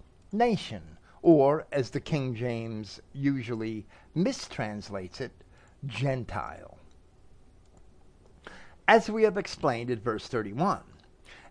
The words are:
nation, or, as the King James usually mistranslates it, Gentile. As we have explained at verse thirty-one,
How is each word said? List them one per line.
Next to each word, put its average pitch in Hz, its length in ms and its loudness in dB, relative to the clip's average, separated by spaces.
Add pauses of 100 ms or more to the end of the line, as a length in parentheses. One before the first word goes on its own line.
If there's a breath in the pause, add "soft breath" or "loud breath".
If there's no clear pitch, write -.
(300)
nation, 196 680 0 (240 soft breath)
or, 151 500 8
as 135 160 0
the - 120 -4
King 131 340 -2
James 113 640 -6 (140)
usually 117 720 -2 (280 soft breath)
mistranslates 104 1040 -4
it, 127 140 -8 (540 soft breath)
Gentile. 120 880 -4 (2000 loud breath)
As 214 220 6
we 220 140 0
have 208 160 4
explained 123 520 -2
at 113 100 -2
verse 107 280 -4
thirty-one, 117 540 -2 (680 loud breath)